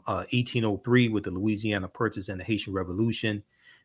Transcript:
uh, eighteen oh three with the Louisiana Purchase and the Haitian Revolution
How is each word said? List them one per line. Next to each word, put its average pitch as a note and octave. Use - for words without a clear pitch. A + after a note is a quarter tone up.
uh, F#2
eighteen B2
oh G#2
three A#2+
with G#2
the F#2+
Louisiana G2+
Purchase G#2+
and F#2+
the F2
Haitian G#2+
Revolution G2+